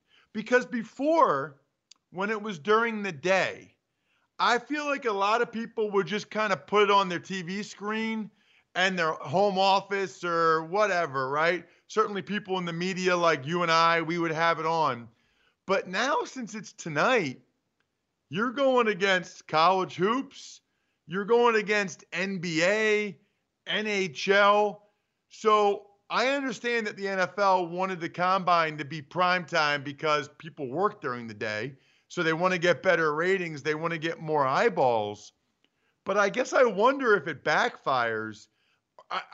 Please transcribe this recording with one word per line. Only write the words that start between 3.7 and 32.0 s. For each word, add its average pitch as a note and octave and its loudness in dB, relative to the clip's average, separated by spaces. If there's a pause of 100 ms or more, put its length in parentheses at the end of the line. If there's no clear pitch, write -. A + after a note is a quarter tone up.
I G#3+ 2
feel D4 -6
like C#4 -4
a A3+ 0
lot G3+ 0
of A#3 -4
people A3 -6
would G3 0
just G3+ -4
kinda G#3+ -2
put G#3 2
it G3 6
on G3 4
their E3+ -4
T F#3+ -8
V F#3+ -8
screen G#3+ -6 (420)
and F#3 2
their D#3+ 0
home F#3 0
office G3 0
or E3 2
whatever, E3+ 0
right? D#3+ 0 (220)
Certainly G#3 -2
people F#3+ -4
in F3+ -4
the E3+ -6
media F3+ 0
like D#3+ 2
you F3 -2
and E3+ 2
I, E3 4
we E3 -4
would E3 -2
have E3 0
it D#3+ -4
on. C#3+ -2 (580)
But F#3 -2
now, C4 -2
since A#3+ -12
it's G#3+ -14
tonight, E3+ -2 (880)
you're A3+ -4
going B3+ 2
against F#3+ -2
college E3+ 2
hoops, A#3 -4 (460)
you're F#3 -6
going A#3 4
against G3+ -2
N F#3+ -4
B E3 -2
A, G#3 0 (500)
N G3 -4
H G3 -4
L. G3+ 4 (400)
So G#3 2 (240)
I G#3 0
understand A#3+ -2
that G3+ -8
the G3 -6
N G3 -2
F F#3 -2
L F#3+ 4
wanted F3+ -4
the D#3+ -6
Combine F3 2
to D3 -8
be D3+ -12
primetime D#3+ 0
because D3 -2
people D3 -12
work F3+ -2
during B2 -6
the A2 -12
day. A2 -6 (320)